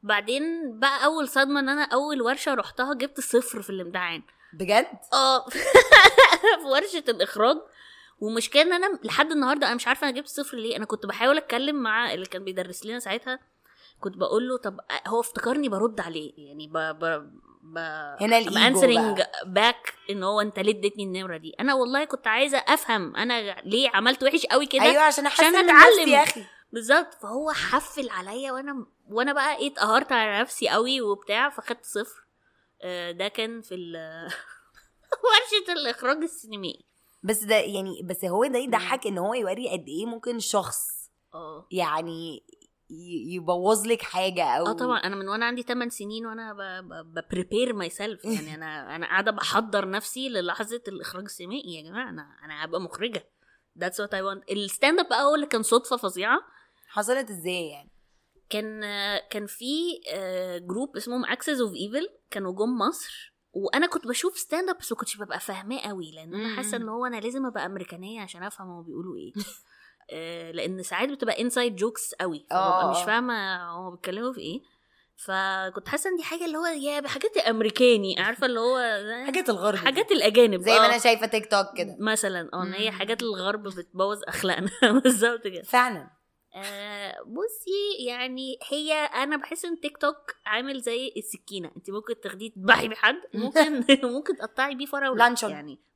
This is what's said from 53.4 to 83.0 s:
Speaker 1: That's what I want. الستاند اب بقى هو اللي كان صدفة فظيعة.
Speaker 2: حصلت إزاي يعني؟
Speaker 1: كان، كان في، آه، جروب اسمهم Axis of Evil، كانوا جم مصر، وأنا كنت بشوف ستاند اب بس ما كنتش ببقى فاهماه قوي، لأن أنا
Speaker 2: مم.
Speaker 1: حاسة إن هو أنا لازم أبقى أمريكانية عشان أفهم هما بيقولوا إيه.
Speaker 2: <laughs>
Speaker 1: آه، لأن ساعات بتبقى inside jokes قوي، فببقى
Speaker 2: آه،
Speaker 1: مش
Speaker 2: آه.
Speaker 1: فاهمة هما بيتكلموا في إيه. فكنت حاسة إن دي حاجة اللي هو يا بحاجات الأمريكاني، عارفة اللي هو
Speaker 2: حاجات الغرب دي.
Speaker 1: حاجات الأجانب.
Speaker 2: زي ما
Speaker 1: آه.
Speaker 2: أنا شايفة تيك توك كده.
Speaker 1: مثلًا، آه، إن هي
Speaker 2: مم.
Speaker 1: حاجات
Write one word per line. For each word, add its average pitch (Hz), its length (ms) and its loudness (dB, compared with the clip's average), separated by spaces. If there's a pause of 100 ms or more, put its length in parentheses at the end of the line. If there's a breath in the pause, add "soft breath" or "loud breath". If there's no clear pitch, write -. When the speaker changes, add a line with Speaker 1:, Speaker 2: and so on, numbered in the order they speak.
Speaker 1:
That's 175 160 -6
what 202 140 -6
I 190 120 -4
want. 196 300 -8
الستاند 208 480 0
اب 349 100 0
بقى 247 140 0
هو 294 120 4
اللي 294 100 0
كان 233 180 -2
صدفة 247 340 2
فظيعة. 208 420 -2 (480 soft breath)
Speaker 2:
حصلت 233 420 -2
إزاي 175 400 -4
يعني؟ 147 220 -20 (580)
Speaker 1:
كان، 214 320 -6 (480)
كان 214 160 -6
في، 302 560 -6 (120)
آه، 185 440 -6
جروب 185 400 -6
اسمهم 240 280 -6
Axis 269 320 -4 (100)
of 196 60 -6
Evil، 220 360 -6 (220)
كانوا 190 200 -6
جم 220 260 -2
مصر، - 580 -6 (180)
وأنا 247 340 0
كنت 330 200 -6
بشوف 330 300 -4
ستاند 359 320 -4
اب 359 80 -4
بس - 140 -8
ما 226 60 -8
كنتش - 200 -8
ببقى 202 220 -8
فاهماه 196 400 -10
قوي، 180 320 -10
لأن 160 240 -18
أنا 220 120 -6
Speaker 2:
مم. 220 80 -6
Speaker 1:
حاسة 247 220 -6
إن 226 120 -8
هو 240 160 -6
أنا 240 120 -6
لازم 247 280 -6
أبقى 214 200 -6
أمريكانية 185 560 -12
عشان 180 220 -16
أفهم 196 240 -14
هما 175 140 -16
بيقولوا 170 340 -12
إيه. 87 180 -16
Speaker 2:
<laughs> - 800 -16
Speaker 1:
آه، 165 400 -14
لأن 175 320 -6
ساعات 202 260 -4
بتبقى 262 260 -4
inside 247 460 -2
jokes - 380 -6
قوي، 165 300 -6
فببقى 185 340 2
Speaker 2:
آه، 156 80 2
Speaker 1:
مش 139 60 2
Speaker 2:
آه. 180 80 -2
Speaker 1:
فاهمة 214 500 -2 (220)
هما 185 120 -10
بيتكلموا 196 440 -8
في 247 60 -14
إيه. 180 220 -8 (540)
فكنت 190 720 -4
حاسة 311 220 -4
إن 370 60 -2
دي 330 80 -4
حاجة 339 220 -8
اللي 311 120 -4
هو 330 80 -4
يا 294 340 -4
بحاجات 285 380 -4
الأمريكاني، 220 840 4
عارفة 220 260 -2
اللي 247 140 0
هو 240 420 0 (240)
Speaker 2:
حاجات 277 240 -2
الغرب 202 300 2
دي. 180 60 0
Speaker 1:
حاجات 311 260 2
الأجانب. 214 500 6
Speaker 2:
زي 202 100 4
ما 220 140 10
Speaker 1:
آه. 208 40 8
Speaker 2:
أنا 233 80 4
شايفة 226 280 4
تيك 214 260 -2
توك 196 140 4 (120)
كده. 180 220 -6
Speaker 1:
مثلًا، 202 540 -2
آه، 180 100 -4
إن 190 100 -8
هي 214 180 -2
Speaker 2:
مم. 196 60 -10
Speaker 1:
حاجات 214 260 -4